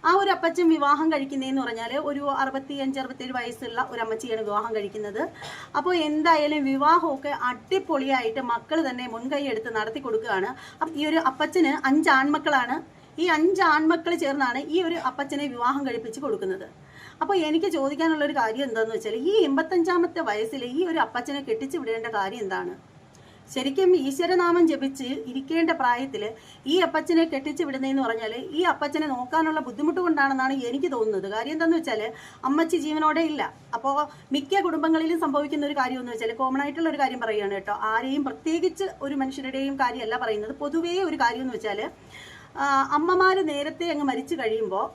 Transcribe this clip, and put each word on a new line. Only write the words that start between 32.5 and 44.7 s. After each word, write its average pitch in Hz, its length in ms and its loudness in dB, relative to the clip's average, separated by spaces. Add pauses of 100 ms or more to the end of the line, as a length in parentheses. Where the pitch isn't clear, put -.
ജീവനോടെ 311 460 2
ഇല്ല. 285 120 -4 (340)
അപ്പോൾ 277 200 0 (380)
മിക്ക 302 320 2
കുടുംബങ്ങളിലും 320 580 2
സംഭവിക്കുന്ന 294 460 0
ഒരു 285 100 -4
കാര്യം 254 220 -2
എന്ന് - 120 -8
വെച്ചാൽ, - 260 -4
കോമൺ 262 240 0
ആയിട്ടുള്ള 320 280 -2
ഒരു 277 100 -4
കാര്യം 247 220 -2
പറയുകയാണ് 208 340 -2
കേട്ടോ, 208 180 -4 (160)
ആരെയും 262 360 0
പ്രത്യേകിച്ച് 339 600 -2 (180)
ഒരു 277 160 -4
മനുഷ്യരുടെയും 269 600 -4
കാര്യമല്ല 240 420 -2
പറയുന്നത്, 220 380 -2
പൊതുവേ 330 320 -2 (140)
ഒരു 294 140 -4
കാര്യം 247 240 0
എന്ന് 240 120 -6
വെച്ചാൽ, 208 220 -4 (840)
ആ, 277 40 2 (320)
അമ്മമാർ 370 400 4 (140)
നേരത്തെ 311 420 -4
അങ്ങ് 294 160 0
മരിച്ചു 269 320 -4
കഴിയുമ്പോൾ 220 520 -2